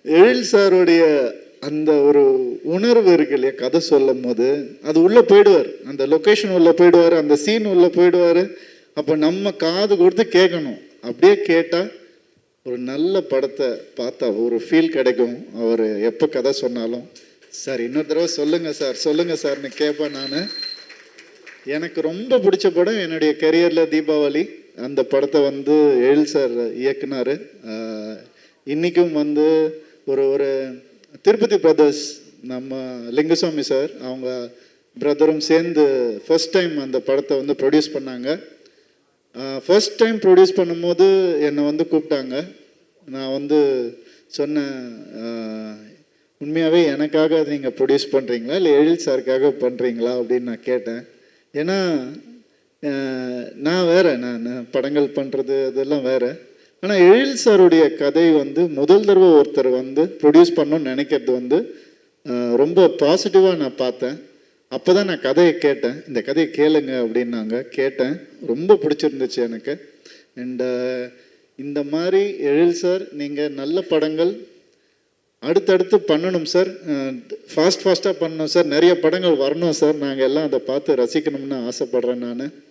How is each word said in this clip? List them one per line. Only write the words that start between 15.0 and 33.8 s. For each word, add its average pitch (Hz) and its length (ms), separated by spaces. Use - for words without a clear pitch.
அவரு 110 480
எப்ப 117 260
கதை 135 240
சொன்னாலும், 120 580
"சார், 131 320
இன்னொரு 135 240
தடவை 156 220
சொல்லுங்க 156 460
சார், 135 220
சொல்லுங்க 156 480
சார்ன்னு" 139 240
கேட்பேன் 147 440
நானு. 139 340
எனக்கு 156 360
ரொம்ப 208 360
பிடிச்ச 190 320
படம் 180 280
என்னுடைய 160 420
கரியர்ல 165 480
தீபாவளி. 151 720
அந்த 135 280
படத்தை 143 380
வந்து 139 320
எழில் 143 220
சார் 120 540
இயக்குனாரு. 135 720
ஆ, 110 300
இன்னைக்கும் 170 460
வந்து 156 600
ஒரு, 135 240
ஒரு 135 500
திருப்பதி 208 360
பிரதர்ஸ், 151 640
நம்ம 127 560
லிங்குசாமி 156 480
சார், 135 300